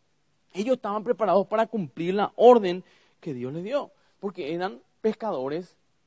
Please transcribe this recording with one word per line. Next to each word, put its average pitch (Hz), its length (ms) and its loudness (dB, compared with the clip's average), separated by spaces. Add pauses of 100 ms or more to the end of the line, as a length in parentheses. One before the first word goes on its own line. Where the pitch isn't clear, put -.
(520)
Ellos 240 240 0
estaban 208 280 -6
preparados 196 420 2
para 220 200 0
cumplir 175 480 -4
la 202 200 -2
orden 196 480 6 (380)
que 151 140 -10
Dios 123 180 -8
les 170 100 -8
dio, 247 300 -6 (260)
porque 170 360 -10
eran 196 260 -8 (200)
pescadores 175 760 -6 (300)